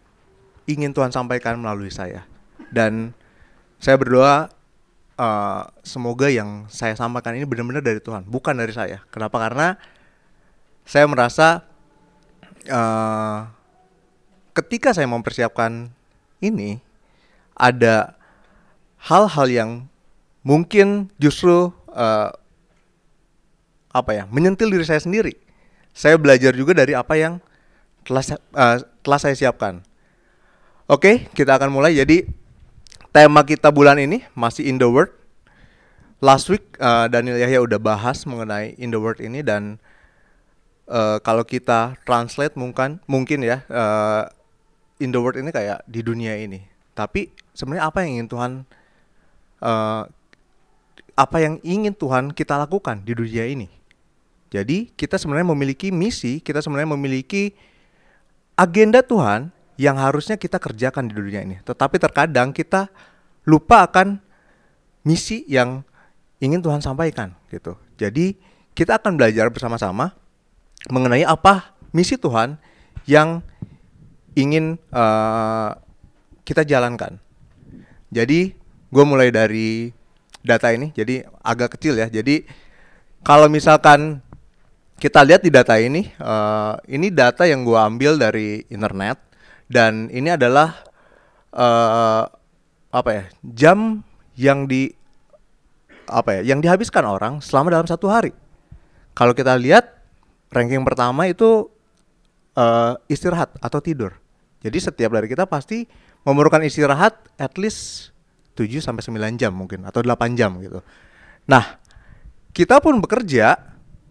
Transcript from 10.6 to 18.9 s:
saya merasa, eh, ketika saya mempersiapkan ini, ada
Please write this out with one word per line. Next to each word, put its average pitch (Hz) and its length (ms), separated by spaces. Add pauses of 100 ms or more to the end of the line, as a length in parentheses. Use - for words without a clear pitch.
saya 147 240
merasa, 147 560 (1040)
eh, 110 720 (1160)
ketika 233 380
saya 147 120
mempersiapkan 117 840 (500)
ini, 131 380 (760)
ada 120 600 (880)